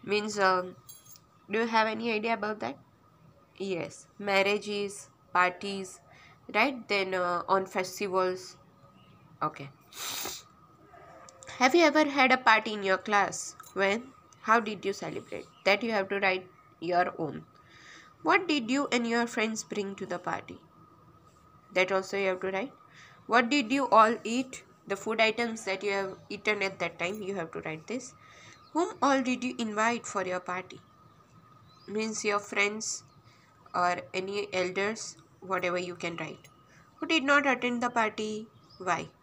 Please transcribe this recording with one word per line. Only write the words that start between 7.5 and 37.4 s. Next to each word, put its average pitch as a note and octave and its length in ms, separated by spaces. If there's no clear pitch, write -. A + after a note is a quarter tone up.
festivals. F#3 880
Okay. C#3 280
Have B3+ 160
you E4+ 100
ever D4+ 200
had C4+ 280
a B3+ 60
party A3 360
in G#3 80
your F#3+ 160
class? G3 580
When? G3 400
How A3+ 180
did G#3 240
you G3 80
celebrate? - 540
That G#3 180
you A3+ 100
have G3 180
to G3 100
write F#3 260
your F3 380
own. D#3+ 260
What F#4+ 240
did C4+ 240
you C#4 220
and A#3 140
your A#3 200
friends A3 380
bring G3 320
to F#3+ 100
the F3 120
party? F3 420
That F#3 200
also F#3+ 260
you G3 100
have F#3 120
to F#3+ 100
write. G3 220
What A#3 240
did C4+ 220
you C4+ 160
all A3 360
eat? B3 400
The G3 60
food A3 240
items A3+ 460
that F#3+ 160
you G3+ 100
have G3 200
eaten G3+ 320
at F#3+ 160
that E3+ 200
time, G3 240
you G3 120
have E3 180
to E3 80
write D#3+ 260
this. B3 280
Whom F4+ 300
all C4+ 180
did B3 240
you B3 140
invite A3 480
for F#3+ 180
your F3+ 160
party? F3+ 400
Means G#3+ 380
your G#3 140
friends G3+ 680
or F3+ 220
any G3 340
elders, G3 580
whatever F3+ 360
you F3+ 180
can E3+ 220
write. D#3 320
Who D#4 100
did D#4+ 160
not C#4+ 240